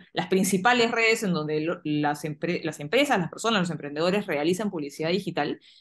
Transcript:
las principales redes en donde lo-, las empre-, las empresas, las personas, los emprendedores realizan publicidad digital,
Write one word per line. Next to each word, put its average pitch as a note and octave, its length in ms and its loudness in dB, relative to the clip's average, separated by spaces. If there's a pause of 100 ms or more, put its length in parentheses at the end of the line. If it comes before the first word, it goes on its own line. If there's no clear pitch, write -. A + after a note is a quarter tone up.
(120)
las - 140 -2
principales G3+ 640 4
redes A3+ 320 2
en F#3+ 120 0
donde D3+ 280 0
lo-, E3 220 -4
las D3 420 0
empre-, D#3+ 380 -4
las D#3 160 -6
empresas, A3+ 400 2
las F3+ 100 -2
personas, A3 320 0
los F3 80 0
emprendedores E3 560 -2
realizan F3+ 460 0
publicidad D#3 400 -4
digital, E3 480 -2 (220)